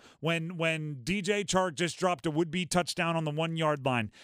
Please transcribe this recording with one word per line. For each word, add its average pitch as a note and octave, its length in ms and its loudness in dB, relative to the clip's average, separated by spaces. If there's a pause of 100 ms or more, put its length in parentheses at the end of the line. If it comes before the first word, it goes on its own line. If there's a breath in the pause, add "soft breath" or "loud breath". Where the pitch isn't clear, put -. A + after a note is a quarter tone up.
(180 loud breath)
when, E3 380 -2
when D#3 460 -2
D F#3+ 180 -2
J G#3 220 0
Chark F#3 320 2
just E3 220 -2
dropped F3+ 280 0
a E3 60 0
would-be E3 340 0
touchdown E3+ 500 0
on E3 80 0
the D3+ 80 -2
one-yard D#3 540 0
line, A#2+ 260 0 (120)